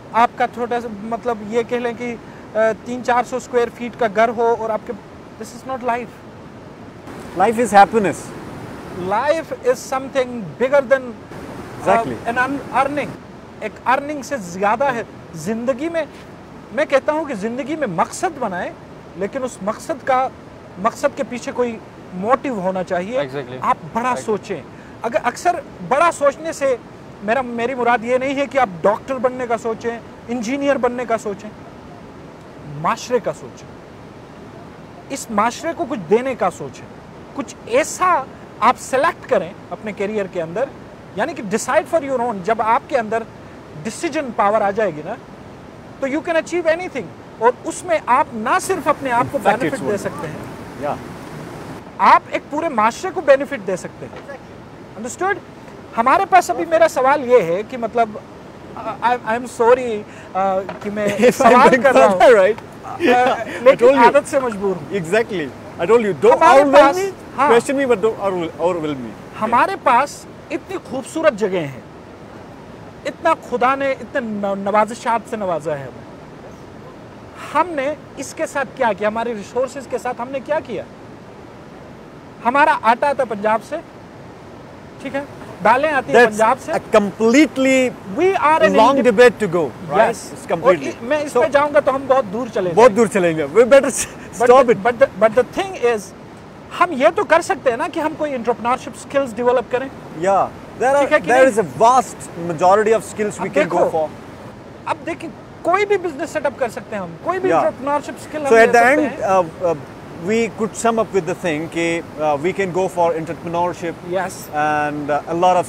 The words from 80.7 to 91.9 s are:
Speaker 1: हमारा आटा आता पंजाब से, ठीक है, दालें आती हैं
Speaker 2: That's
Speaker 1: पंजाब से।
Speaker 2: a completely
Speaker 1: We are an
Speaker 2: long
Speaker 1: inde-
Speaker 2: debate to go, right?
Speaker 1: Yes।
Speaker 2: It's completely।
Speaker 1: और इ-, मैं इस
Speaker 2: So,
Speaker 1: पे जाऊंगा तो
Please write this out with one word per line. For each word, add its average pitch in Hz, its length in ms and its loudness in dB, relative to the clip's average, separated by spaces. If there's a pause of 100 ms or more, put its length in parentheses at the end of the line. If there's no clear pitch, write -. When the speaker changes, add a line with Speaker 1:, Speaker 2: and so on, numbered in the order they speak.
Speaker 1:
हमारा 285 280 4
आटा 240 360 2
आता 277 160 0
पंजाब 214 360 0
से, 285 160 -10 (1300)
ठीक 254 120 -8
है, 277 120 -6 (360)
दालें 254 280 4
आती 269 220 -2
हैं 233 60 8
Speaker 2:
That's 226 160 6
Speaker 1:
पंजाब 220 240 2
से। - 140 -10
Speaker 2:
a - 80 0
completely 254 1080 4 (280)
Speaker 1:
We 370 220 2
are 311 200 4
an 302 160 4
Speaker 2:
long 240 180 8
Speaker 1:
inde- 247 120 2
Speaker 2:
debate 240 320 6
to 208 100 -2
go, 170 140 0
right? 147 360 -4
Speaker 1:
Yes। 220 180 4
Speaker 2:
It's - 260 -14
completely। 170 220 -4
Speaker 1:
और 262 100 6
इ-, - 280 -6
मैं 294 220 -2
इस 294 100 -6
Speaker 2:
So, 247 80 2
Speaker 1:
पे 320 60 2
जाऊंगा 285 320 2
तो 269 120 2